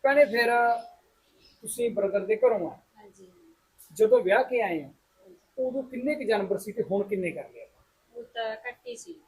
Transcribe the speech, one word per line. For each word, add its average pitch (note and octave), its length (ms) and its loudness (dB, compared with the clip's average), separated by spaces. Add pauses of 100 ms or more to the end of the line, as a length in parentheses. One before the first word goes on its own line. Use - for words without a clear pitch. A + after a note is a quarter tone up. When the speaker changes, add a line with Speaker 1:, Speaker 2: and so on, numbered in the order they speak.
Speaker 1:
ਭੈਣੇ, C#4 220 6
ਫਿਰ A#3 260 2 (1080)
ਤੁਸੀਂ A#3 300 -4
ਬ੍ਰਦਰ G3+ 300 0
ਦੇ F#3+ 160 -2
ਘਰੋਂ G#3+ 340 2
ਆ? - 80 -18 (180)
Speaker 2:
ਹਾਂਜੀ। G3+ 360 -20 (600)
Speaker 1:
ਜਦੋਂ G#3+ 300 6
ਵਿਆਹ G3+ 220 4
ਕੇ B3 180 -2
ਆਏ E3+ 200 -2
ਆ, C3+ 40 -14
Speaker 2:
ਹਾਂਜੀ। - 500 -20 (220)
Speaker 1:
ਉਦੋਂ B3+ 240 -2
ਕਿੰਨੇ B3+ 320 -4
ਕੁ D4+ 80 -8
ਜਾਨਵਰ G3 360 0
ਸੀ G3+ 140 -10
ਤੇ A3 100 -4
ਹੁਣ G3 260 -2
ਕਿੰਨੇ F#3 220 -4
ਕਰ D3 200 -12
ਲਏ - 120 -20
ਆਪਾਂ? - 200 -20 (320)
Speaker 2:
ਉਹ A#3 100 -14
ਤਾਂ A3 320 -8 (120)
ਘੱਟ - 180 -16
ਹੀ A#3 100 -12
ਸੀ। E4 160 -18 (160)